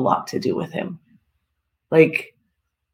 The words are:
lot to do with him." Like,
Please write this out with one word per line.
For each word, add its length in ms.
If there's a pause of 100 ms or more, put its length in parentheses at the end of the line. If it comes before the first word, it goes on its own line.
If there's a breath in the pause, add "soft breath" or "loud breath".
lot 180
to 120
do 140
with 200
him." 260 (920)
Like, 440 (580)